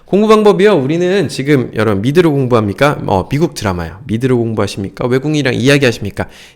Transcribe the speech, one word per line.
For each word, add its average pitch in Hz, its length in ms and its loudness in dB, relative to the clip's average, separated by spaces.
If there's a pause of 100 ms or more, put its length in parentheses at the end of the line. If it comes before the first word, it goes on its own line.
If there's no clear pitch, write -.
공부 208 220 2
방법이요, 208 480 4
우리는 170 520 0
지금 135 460 0
여러분 107 260 0
미드로 151 320 2
공부합니까? 123 720 0
어, 95 220 0
미국 147 240 -2
드라마요. 90 540 -6
미드로 123 320 0
공부하십니까? 110 680 -4
외국인이랑 139 480 0
이야기하십니까? 117 720 0 (280)